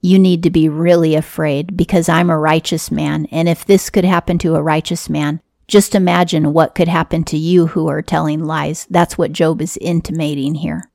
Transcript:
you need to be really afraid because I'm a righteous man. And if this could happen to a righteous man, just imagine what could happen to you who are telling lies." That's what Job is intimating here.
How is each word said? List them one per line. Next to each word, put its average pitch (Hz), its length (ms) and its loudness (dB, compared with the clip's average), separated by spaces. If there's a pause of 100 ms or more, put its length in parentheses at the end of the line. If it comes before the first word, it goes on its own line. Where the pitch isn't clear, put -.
you 185 180 4
need 180 240 2
to 175 80 2
be 160 180 2
really 165 460 2
afraid 156 600 -4
because 165 320 0
I'm 175 220 2
a 165 80 0
righteous 156 540 -2
man. 151 400 -4
And 165 180 0
if - 160 -2
this 196 240 2
could 180 160 0
happen 175 340 0
to 165 160 0
a 156 60 0
righteous 160 480 -2
man, 151 320 -4 (260)
just - 280 4
imagine 175 580 2
what 160 220 2
could 170 120 2
happen 165 380 -2
to 160 120 -4
you 170 300 4
who 160 200 -2
are 151 160 -4
telling 160 420 -2
lies." 151 440 -6
That's 175 280 0
what 165 160 -2
Job 160 300 0
is - 180 -8
intimating 156 760 -4
here. 160 400 -8